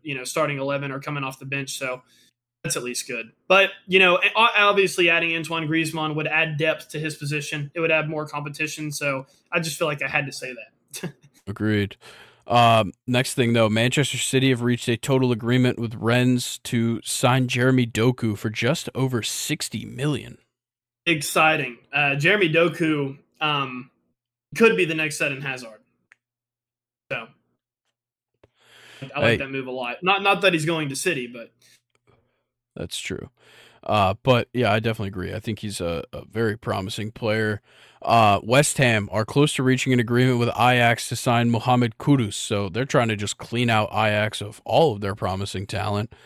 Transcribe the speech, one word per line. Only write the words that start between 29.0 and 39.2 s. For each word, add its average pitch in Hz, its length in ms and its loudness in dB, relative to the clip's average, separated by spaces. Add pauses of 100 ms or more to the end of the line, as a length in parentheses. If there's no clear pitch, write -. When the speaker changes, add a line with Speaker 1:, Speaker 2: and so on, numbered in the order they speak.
Speaker 1:
I 143 60 -6
like - 120 0
Speaker 2:
Hey. 110 60 4
Speaker 1:
that 135 140 -6
move 135 160 -6
a 127 40 -8
lot. 123 300 -6
Not, 196 220 2
not 196 180 4
that 190 120 4
he's 156 120 0
going 160 220 -2
to 135 80 -8
City, 135 320 -4
but 117 240 -16 (1300)
Speaker 2:
That's - 200 -10
true. - 320 -10 (540)
Uh, 98 400 2
but, 123 300 2
yeah, 117 180 2
I 113 80 2
definitely 110 300 -4
agree. 90 240 -8
I 98 60 -8
think 107 200 -8
he's 104 200 -8
a, 85 320 -4
a - 140 -14
very 110 320 -2
promising 104 540 -6
player. 107 500 -2 (400)
Uh, 107 420 6
West 127 340 2
Ham 113 340 2
are 110 140 0